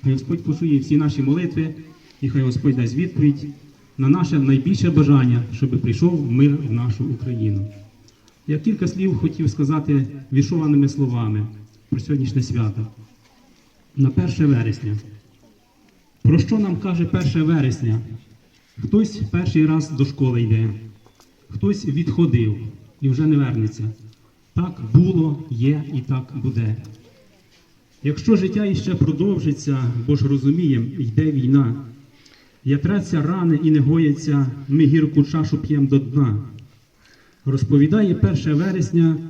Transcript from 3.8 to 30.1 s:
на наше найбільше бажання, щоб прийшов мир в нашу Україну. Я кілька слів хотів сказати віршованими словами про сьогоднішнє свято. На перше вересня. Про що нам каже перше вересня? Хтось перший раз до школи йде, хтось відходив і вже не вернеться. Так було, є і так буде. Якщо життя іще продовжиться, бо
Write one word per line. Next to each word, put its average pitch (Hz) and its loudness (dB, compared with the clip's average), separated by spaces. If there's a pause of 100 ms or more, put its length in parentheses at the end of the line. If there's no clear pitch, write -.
на 131 2
наше 147 2
найбільше 139 2
бажання, 139 4 (120)
щоб 123 -2
прийшов 143 0
мир 143 4 (100)
в 110 -2
нашу 120 -2
Україну. 110 -4 (760)
Я 151 -2
кілька 196 -2
слів 190 -2
хотів 160 -2
сказати 143 0 (260)
віршованими 143 2
словами 117 -2 (440)
про 127 -4
сьогоднішнє 131 -2
свято. 110 -4 (1080)
На 135 4
перше 170 0
вересня. 110 0 (1300)
Про 165 4
що - 0
нам 190 -2
каже 175 -2
перше 165 -2
вересня? 131 0 (840)
Хтось 208 0 (100)
перший 165 2
раз 156 0
до 139 0
школи 127 -2
йде, 110 0 (760)
хтось 202 -4
відходив 135 0 (440)
і 135 0
вже 135 0
не 151 4
вернеться. 113 -2 (680)
Так 170 -4 (140)
було, 160 4
є 139 0 (100)
і 131 -2
так 127 -6 (100)
буде. 110 -2 (1300)
Якщо 151 2
життя 196 0
іще 190 -2
продовжиться, 151 0 (220)
бо 143 2